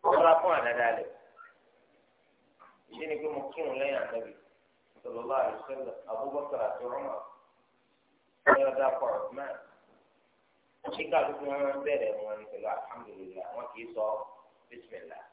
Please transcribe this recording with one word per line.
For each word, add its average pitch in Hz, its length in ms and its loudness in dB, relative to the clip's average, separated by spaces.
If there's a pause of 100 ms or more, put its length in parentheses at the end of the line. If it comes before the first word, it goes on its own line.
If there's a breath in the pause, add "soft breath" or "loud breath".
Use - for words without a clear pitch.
Ó - 60 6
rọra 165 240 10
fún 170 180 6
àdáda 123 400 2
rẹ̀. - 160 -2 (1800)
Ìdí - 200 -10
ni 156 100 -2
pé 151 120 -6
mo 139 200 -4
kírun 143 300 -4
lẹ́yìn 139 200 0
Ànábì, 113 340 -4 (640)
sallallahu 117 440 -2
alaihi - 160 0
wasallam, 135 480 -8
Abubakar 135 560 -4
àti 110 240 -2
Umar. 131 360 -6 (1300)
Wọ́n 139 120 10
yọ 135 120 6
dápọ̀ 135 420 2
Uthman. 135 420 -6 (1300)
Nígbà - 360 0
tó - 120 0
fi 143 120 -8
wọ́n 143 160 -2
máa 139 160 0
ń - 60 -6
bẹ̀rẹ̀ 117 340 0
wọn 107 180 -6
ni 107 100 -12
pẹ̀lú 104 240 -10
alhamdulillah, 95 840 -10
wọn 117 160 -8
kì 113 120 -14
í 117 120 -14
sọ 110 120 -2 (600)
bismillah. 92 580 -18 (100)